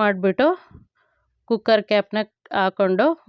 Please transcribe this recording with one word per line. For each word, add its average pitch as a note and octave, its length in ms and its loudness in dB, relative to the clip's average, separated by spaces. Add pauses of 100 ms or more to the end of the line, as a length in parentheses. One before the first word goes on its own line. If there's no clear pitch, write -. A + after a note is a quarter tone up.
ಮಾಡಿಬಿಟ್ಟು G3 460 0 (1000)
ಕುಕ್ಕರ್ A3 400 0
ಕ್ಯಾಪ್ನ G#3 300 -2 (400)
ಹಾಕ್ಕೊಂಡು F#3+ 480 0 (220)